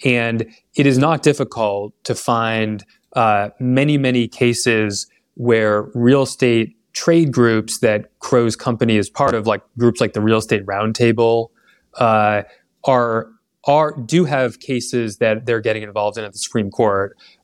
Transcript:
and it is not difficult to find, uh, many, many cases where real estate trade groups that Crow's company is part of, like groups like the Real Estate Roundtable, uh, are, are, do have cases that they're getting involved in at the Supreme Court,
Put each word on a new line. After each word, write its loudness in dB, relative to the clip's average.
and -2
it 0
is 4
not 2
difficult -2
to -6
find, -2
uh, 0
many, 0
many 0
cases 0
where 2
real 4
estate 0
trade 2
groups 2
that -2
Crow's 0
company 0
is 0
part 0
of, -2
like 0
groups 2
like 0
the -2
Real 2
Estate -2
Roundtable, 0
uh, 2
are, 0
are, 2
do 0
have -2
cases -6
that 0
they're -2
getting -4
involved -4
in -8
at -14
the -18
Supreme -4
Court, 0